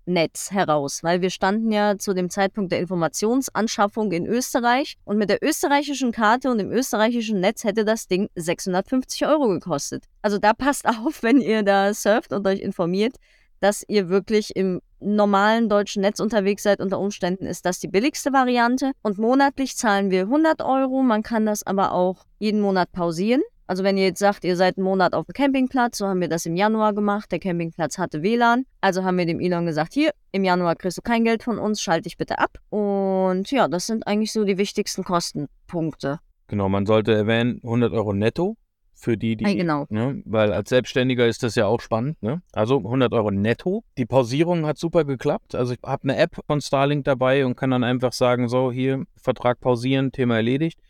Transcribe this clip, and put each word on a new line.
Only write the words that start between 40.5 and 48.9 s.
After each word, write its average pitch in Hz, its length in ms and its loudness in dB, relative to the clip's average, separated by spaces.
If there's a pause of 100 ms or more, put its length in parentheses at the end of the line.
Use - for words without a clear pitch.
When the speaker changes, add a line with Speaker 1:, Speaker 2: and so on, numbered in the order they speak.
Speaker 2:
als 101 160 -4
Selbstständiger 123 580 2
ist 113 160 -2
das 113 120 -2
ja 113 100 4
auch 113 160 0
spannend, 123 420 -4
ne? 139 180 -4 (120)
Also 113 280 2
hundert 117 300 0
Euro 107 200 2
netto. 117 520 -2 (140)
Die 127 80 -2
Pausierung 151 600 0
hat 151 120 -4
super 170 260 0
geklappt. 143 520 -4
Also 123 180 -2
ich 117 100 -10
hab - 200 -6
eine 131 120 0
App 156 220 2 (100)
von 147 140 -2
Starlink 139 420 0
dabei 131 420 2
und 123 120 -2
kann 131 120 -2
dann 123 140 2
einfach 123 300 0
sagen: 123 340 2
So, 127 240 0
hier, 131 320 -2 (140)